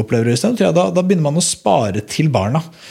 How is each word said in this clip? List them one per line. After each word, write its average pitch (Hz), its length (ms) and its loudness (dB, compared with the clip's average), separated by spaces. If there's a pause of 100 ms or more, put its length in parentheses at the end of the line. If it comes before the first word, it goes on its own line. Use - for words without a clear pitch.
opplever, 113 320 0
Øystein, 220 260 -2
tror 185 120 2
jeg 160 60 2
da, 185 160 2
da 180 120 0
begynner 175 260 0
man 160 100 0
å 180 40 0
spare 104 640 0
til 156 240 0
barna. 110 280 0 (300)